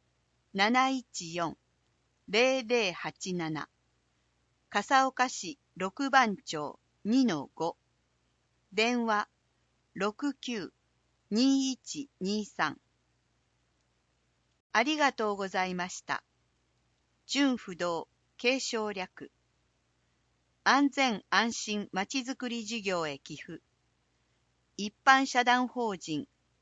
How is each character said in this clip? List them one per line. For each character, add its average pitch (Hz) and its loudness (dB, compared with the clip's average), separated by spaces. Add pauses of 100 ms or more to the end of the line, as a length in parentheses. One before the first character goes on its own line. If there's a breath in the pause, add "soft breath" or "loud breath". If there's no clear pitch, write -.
(540)
七 240 4
一 226 -8
四、 170 -4 (720)
零 254 2
零 220 2
八 165 -8
七。 160 -6 (1040)
笠 262 4
岡 262 0
市 - -10 (180)
六 190 -4
番 233 6
町 - -8 (260)
二 254 4
の 160 0
五。 160 -4 (960)
電 226 2
話、 208 0 (640)
六 208 -2
九、 220 -6 (580)
二 262 2
一 - -10 (120)
二 208 -2
三。 160 -4 (1900)
あ 214 4
り 302 0
が 285 2
と 214 -2
う 202 -4
ご 196 -4
ざ 185 -2
い 185 -4
ま 180 -6
し - -14
た。 - -6 (1040)
純 269 2
不 190 -10
動、 170 -2 (280)
継 254 0
承 214 -4
略。 185 -10 (1300)
安 269 6
全 247 0
安 220 2
心 208 -6
ま 190 -4
ち 269 -4
づ 226 -8
く 247 -6
り 233 -6
事 220 -8
業 180 -2
へ 139 -6
寄 - -14
付。 - -14 (1160)
一 202 -6 (100)
般 269 8
社 247 0
団 247 4
法 226 -4
人、 151 -6 (340)